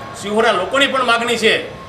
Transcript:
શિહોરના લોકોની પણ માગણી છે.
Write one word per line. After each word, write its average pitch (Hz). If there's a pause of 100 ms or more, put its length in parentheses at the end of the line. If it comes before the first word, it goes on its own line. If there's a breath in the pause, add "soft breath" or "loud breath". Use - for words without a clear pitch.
(220)
શિહોરના 220
લોકોની 233
પણ 262
માગણી 233
છે. -